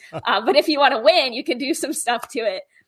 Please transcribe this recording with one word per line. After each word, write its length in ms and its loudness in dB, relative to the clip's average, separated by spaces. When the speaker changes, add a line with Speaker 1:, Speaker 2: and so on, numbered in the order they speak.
Speaker 1:
<laughs> 220 -10
Speaker 2:
Uh, 180 2
but 120 2
if 120 4
you 120 0
wanna 200 4
win, 320 4
you 120 -8
can 140 -2
do 140 -4
some 220 -4
stuff 340 -4
to 120 -8
it, 240 -4